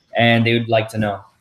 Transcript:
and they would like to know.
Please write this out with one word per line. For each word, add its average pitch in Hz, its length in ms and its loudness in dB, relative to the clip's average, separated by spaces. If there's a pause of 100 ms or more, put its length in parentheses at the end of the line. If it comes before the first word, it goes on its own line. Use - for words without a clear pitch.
(180)
and 117 280 2
they 117 80 0
would 117 140 -2
like 113 220 0
to 110 80 -10
know. 101 260 -4 (180)